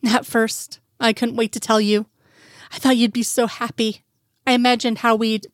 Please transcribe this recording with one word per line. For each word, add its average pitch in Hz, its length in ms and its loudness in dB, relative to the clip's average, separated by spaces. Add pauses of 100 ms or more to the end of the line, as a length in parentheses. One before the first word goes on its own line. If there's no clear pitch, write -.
At 233 200 2
first, - 540 -2 (200)
I 226 140 2
couldn't 233 220 -2
wait 226 180 -2
to - 60 -8
tell 214 220 2
you. 208 260 0 (640)
I - 60 -14
thought 262 200 2
you'd 233 160 2
be 240 100 -2
so 233 240 0
happy. 226 560 -6 (420)
I 262 80 2
imagined 247 460 2
how 233 160 2
we'd 220 380 0